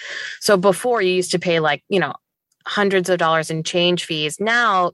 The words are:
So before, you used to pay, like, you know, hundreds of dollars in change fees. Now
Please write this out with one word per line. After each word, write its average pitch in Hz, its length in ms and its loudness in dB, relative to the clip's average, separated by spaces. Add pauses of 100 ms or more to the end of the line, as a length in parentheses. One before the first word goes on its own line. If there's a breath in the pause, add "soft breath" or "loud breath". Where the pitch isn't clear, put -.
(400 loud breath)
So 208 160 4
before, 202 440 2
you 185 140 2
used 180 160 -2
to 180 80 0
pay, 170 220 0
like, 147 280 0
you 196 100 0
know, 156 160 -2 (520)
hundreds 190 420 0
of 180 100 2
dollars 160 320 0
in 160 120 -4
change 175 420 0
fees. 151 340 -4
Now 208 560 0